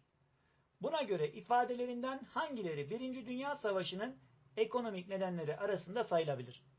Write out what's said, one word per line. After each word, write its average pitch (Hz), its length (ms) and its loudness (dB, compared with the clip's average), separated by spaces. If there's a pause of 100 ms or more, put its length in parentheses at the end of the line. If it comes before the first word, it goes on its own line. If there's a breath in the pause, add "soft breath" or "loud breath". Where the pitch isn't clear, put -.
(800 soft breath)
Buna 302 200 2
göre 170 300 2
ifadelerinden 247 920 0
hangileri 202 640 -2
Birinci 247 360 -4
Dünya 262 300 -2
Savaşı'nın 196 600 0 (420 soft breath)
ekonomik 220 500 0
nedenleri 180 500 0
arasında 202 460 0
sayılabilir? 147 600 0 (160)